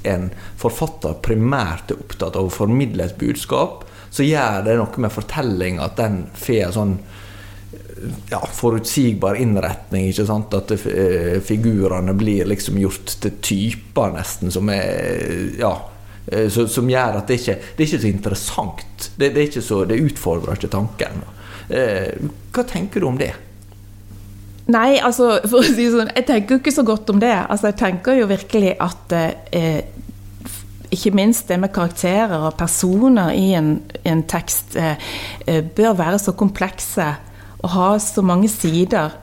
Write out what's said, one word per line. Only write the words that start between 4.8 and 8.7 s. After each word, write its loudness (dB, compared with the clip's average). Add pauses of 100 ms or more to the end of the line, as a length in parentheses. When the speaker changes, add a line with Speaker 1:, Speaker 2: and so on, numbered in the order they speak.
Speaker 1:
med -2
fortelling -2
at -4
den 0 (120)
får 0
en -2
sånn, 2 (1400)
ja, -4
forutsigbar 0